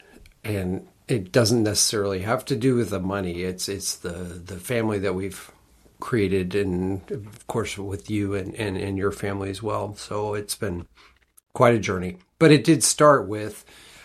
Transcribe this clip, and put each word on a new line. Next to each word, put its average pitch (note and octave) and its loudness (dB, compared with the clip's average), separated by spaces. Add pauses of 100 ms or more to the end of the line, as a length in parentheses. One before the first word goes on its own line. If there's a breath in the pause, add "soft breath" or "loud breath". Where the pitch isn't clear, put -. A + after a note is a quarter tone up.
(440 loud breath)
and F#2+ -4 (220)
it G#2 -2
doesn't A#2 6
necessarily G2+ 0
have A#2 -2
to C3+ -2
do B2 2
with A2 0
the F#2+ -2
money. F#2 -4
It's, F#2 -4
it's G2 -6
the, F2+ -10
the F2 -12
family A2 -2
that F#2+ 0
we've F#2+ -8 (500)
created, F#2+ 0
and F#2+ 0 (100)
of G#2 -12
course G#2+ -4
with G2 -8
you G2+ 0
and, F#2+ -6
and, G2+ -4
and G2 -4
your F#2+ 0
family G2 -4
as G2 -8
well. G#2 -4
So G#2 -6
it's G#2 -6
been F2 -6 (680 soft breath)
quite A#2+ 6
a A2 4
journey. F2+ -4 (200)
But D#3+ 8
it D3+ 6
did D#3+ 4
start C3+ 6
with G#2+ -8 (400 loud breath)